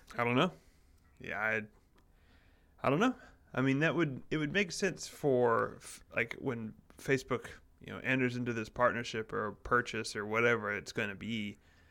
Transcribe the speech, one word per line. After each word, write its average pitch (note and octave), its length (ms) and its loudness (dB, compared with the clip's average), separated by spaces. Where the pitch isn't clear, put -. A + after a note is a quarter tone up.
I A#2+ 60 0
don't A#2+ 120 2
know. F3 160 4
Yeah, - 200 -6
I, A2 220 0
I - 80 2
don't C#3+ 100 4
know. B3+ 160 4
I C3 80 0
mean, C3+ 180 4
that D#3 160 4
would, B2+ 260 0
it D3+ 60 2
would D3 160 -2
make F#3 180 0
sense - 360 -4
for, A#2+ 680 4
f-, - 260 -18
like, A#2 240 -2
when A2+ 340 -6
Facebook, C3 440 -2
you G2+ 80 -12
know, G2 100 -10
enters B2+ 320 0
into A#2+ 180 -2
this A2 160 -4
partnership A#2 640 0
or G#2 200 -2
purchase A#2+ 520 0
or G#2 100 -4
whatever A2 480 2
it's F#2+ 180 -6
gonna G#2 240 -4
be, G#2 420 -6